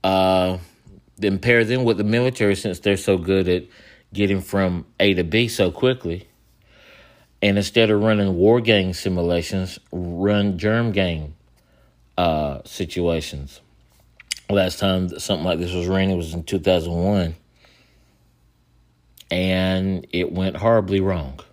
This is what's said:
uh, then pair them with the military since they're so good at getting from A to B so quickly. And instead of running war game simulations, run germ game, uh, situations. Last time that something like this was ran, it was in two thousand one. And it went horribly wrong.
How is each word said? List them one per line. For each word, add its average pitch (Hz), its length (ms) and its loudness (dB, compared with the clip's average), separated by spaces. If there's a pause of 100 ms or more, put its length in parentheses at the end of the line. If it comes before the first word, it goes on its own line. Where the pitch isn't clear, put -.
uh, 92 540 2 (600)
then 98 220 0
pair 117 260 4
them 127 180 0
with 113 140 2
the 107 60 -2
military 113 520 2
since 92 240 -6
they're 101 180 2
so 95 200 0
good 92 320 0
at 87 160 0 (480)
getting 98 280 0
from 92 440 -2 (140)
A 98 140 4
to 87 100 0
B 110 240 0
so 95 240 0
quickly. 101 560 -2 (1120)
And 101 160 2
instead 107 320 2
of 104 120 4
running 104 340 2
war 110 260 4
game 101 320 2
simulations, 87 840 -2 (120)
run 92 640 0
germ 110 340 0
game, 85 440 -2 (840)
uh, 76 480 -2
situations. 82 960 -6 (880)
Last 95 300 2
time 92 300 2
that 76 120 -10
something 85 240 -2
like 85 140 0
this 87 140 -4
was 90 140 -2
ran, 95 220 2
it 92 60 2
was 82 180 -4
in 85 100 -6
two 95 160 -2
thousand 87 340 2
one. 87 420 0 (1900)
And 92 800 0
it 90 200 -2
went 92 240 -2
horribly 101 460 2
wrong. 78 380 -4 (140)